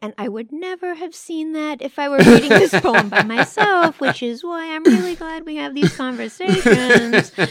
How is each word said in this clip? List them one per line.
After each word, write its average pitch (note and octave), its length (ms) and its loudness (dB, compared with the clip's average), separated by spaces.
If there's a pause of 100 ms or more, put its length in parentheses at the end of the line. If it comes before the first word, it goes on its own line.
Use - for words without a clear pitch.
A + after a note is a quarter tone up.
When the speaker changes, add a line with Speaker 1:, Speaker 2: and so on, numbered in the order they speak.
Speaker 1:
And G#3+ 160 -12
I G#3+ 100 -8
would A3+ 240 -10
never F4+ 440 -10
have E4 180 -12
seen D#4 400 -10
that D4+ 300 -8
if C#4+ 160 -10
I D4 100 -4
were C#4 80 -2
reading C4 320 6
this G3 220 4
Speaker 2:
<laughs> F#3 100 0
Speaker 1:
poem G#3 280 2
by G3 120 0
myself, E4+ 800 0
which B3+ 220 -2
is A#3+ 200 -8
why E4 300 -8
I'm D#4 100 -10
really F4 320 4
glad D#4+ 300 -12
we D4+ 120 -10
have C#4+ 180 -8
these C#4 200 -2
conversations. B3 1400 0
Speaker 2:
<laughs> G3 140 0